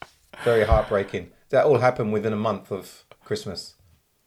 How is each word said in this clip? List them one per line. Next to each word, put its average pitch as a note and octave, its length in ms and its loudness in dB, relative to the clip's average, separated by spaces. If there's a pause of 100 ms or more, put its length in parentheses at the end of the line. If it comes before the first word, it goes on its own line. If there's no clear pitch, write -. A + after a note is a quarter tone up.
(420)
Very A2+ 220 4
heartbreaking. G2+ 680 0 (200)
That C3+ 160 4
all C#3 120 4
happened B2 340 0
within G#2+ 200 -2
a G#2+ 40 -2
month G#2 360 -4
of - 320 -10 (200)
Christmas. - 500 -8 (520)